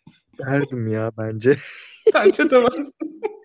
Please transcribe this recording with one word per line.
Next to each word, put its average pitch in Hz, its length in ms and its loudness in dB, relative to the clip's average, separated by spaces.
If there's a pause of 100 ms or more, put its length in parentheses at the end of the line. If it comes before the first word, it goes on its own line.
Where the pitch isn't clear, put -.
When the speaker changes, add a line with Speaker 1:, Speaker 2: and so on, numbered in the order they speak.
Speaker 1:
<laughs> - 440 -18
Speaker 2:
Derdim 135 400 -4
ya 110 320 -4
bence. 110 380 0 (280)
<laughs> - 300 0
Speaker 1:
Bence 262 360 4
demezdim. 247 420 2 (520)